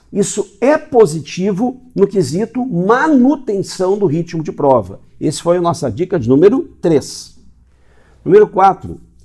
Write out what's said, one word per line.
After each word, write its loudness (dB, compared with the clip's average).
isso -4
é 2
positivo 0
no 2
quesito -2
manutenção 0
do 0
ritmo -4
de -8
prova. 0
Esse -4
foi 0
a -2
nossa -4
dica -4
de -6
número 4
três. -4
Número 6
quatro, 0